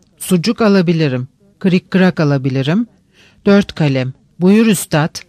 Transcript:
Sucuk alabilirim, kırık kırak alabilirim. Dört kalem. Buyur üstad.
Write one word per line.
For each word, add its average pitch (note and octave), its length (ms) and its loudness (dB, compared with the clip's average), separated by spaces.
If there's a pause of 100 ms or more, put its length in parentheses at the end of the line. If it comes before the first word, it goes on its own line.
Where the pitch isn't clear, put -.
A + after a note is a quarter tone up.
(180)
Sucuk F#3 420 -4
alabilirim, E3 680 0 (300)
kırık F#3 320 -2
kırak F#3 300 0
alabilirim. C#3+ 680 -2 (600)
Dört G3+ 280 2
kalem. C3 380 -2 (280)
Buyur G#3 260 4
üstad. E3 520 -2 (100)